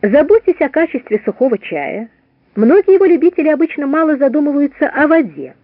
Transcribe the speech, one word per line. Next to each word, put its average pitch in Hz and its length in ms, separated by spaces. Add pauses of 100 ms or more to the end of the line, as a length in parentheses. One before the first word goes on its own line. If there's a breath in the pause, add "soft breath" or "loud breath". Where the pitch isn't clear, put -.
Заботясь 302 580
о 294 100
качестве 262 540
сухого 233 360
чая, 180 500 (460)
многие 359 400
его 381 100
любители 330 440
обычно 302 360
мало 302 320
задумываются 285 720
о 294 180
воде 165 460 (100)